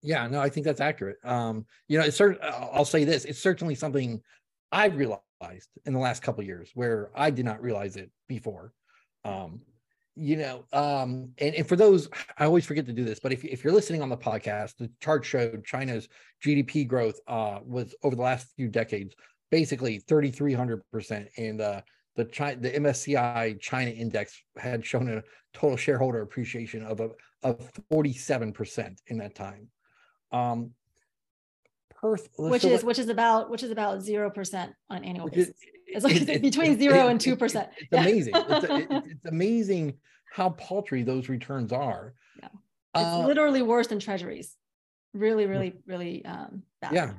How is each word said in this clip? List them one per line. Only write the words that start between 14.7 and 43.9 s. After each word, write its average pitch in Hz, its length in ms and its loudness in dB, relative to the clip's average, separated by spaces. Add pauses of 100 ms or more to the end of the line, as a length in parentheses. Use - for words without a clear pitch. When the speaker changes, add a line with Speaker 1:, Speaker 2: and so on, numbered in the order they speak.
Speaker 1:
the 117 140 -10 (100)
chart 151 240 0
showed 117 400 -2
China's 127 420 -4 (340)
G 147 140 2
D 143 80 4
P 143 200 0
growth, 120 440 0
uh, 107 380 -4
was 123 380 -8
over 131 120 0
the 120 60 -4
last 127 340 0
few 131 120 -4
decades, 104 480 -4 (340)
basically 127 500 0
thirty-three 143 540 2
hundred 120 380 -2
percent. 104 460 -8
And, 110 240 -6
uh, 101 200 -4 (340)
the 120 100 -2
Chi-, 143 300 -4
the 127 200 -4
M 147 100 0
S 135 160 2
C 139 160 0
I 117 420 0
China 127 300 -2
Index 110 500 -6 (160)
had 120 300 -6
shown 123 240 -2
a 110 140 -4 (280)
total 135 260 0
shareholder 123 440 0
appreciation 113 640 -8
of 110 160 -6
a, 113 100 -4 (320)
of - 300 -4 (180)
forty-seven 131 640 0
percent 101 540 -8
in 117 100 -8
that 104 160 -10
time. 101 360 -14 (640)
Um, 123 400 -2 (1300)
Perth, 220 380 -2
Speaker 2:
Which 233 260 2
Speaker 1:
so 254 40 6
Speaker 2:
is, 240 160 6
Speaker 1:
what 226 40 0
Speaker 2:
which 240 120 0
is 226 100 -2
about, 226 400 4
which 233 140 -6
is 233 80 -6
about 202 320 -2
zero 208 260 -2
percent 190 440 -8 (180)
on 196 60 -8
an 180 80 -10
annual 180 200 -8
Speaker 1:
Which 165 120 -2
is 175 100 4
Speaker 2:
basis. - 80 -16 (320)
It's 208 160 -6
like 269 120 6
Speaker 1:
it, 330 140 4
it, 226 120 0
Speaker 2:
between 294 320 4
Speaker 1:
it, 214 60 2
Speaker 2:
zero 269 280 8
Speaker 1:
it, 240 40 6
Speaker 2:
and 233 100 2
Speaker 1:
it, - 20 -2
Speaker 2:
two 254 120 2
percent. 233 420 -2
Speaker 1:
it's 151 140 -18
Speaker 2:
Yeah. 165 100 6
Speaker 1:
amazing. 175 340 4
It's, - 300 2
it, - 240 0
Speaker 2:
<laughs> 277 160 -2
Speaker 1:
it's - 200 -16
amazing 180 720 0 (360)
how 185 180 0
paltry 175 540 -4
those 127 260 -2
returns 127 420 -4
are. 123 440 -4 (260)
Speaker 2:
Yeah. - 80 -18 (460)
It's 170 100 2
Speaker 1:
Uh, 170 220 2
Speaker 2:
literally 285 340 4
worse 233 260 4
than 214 120 -2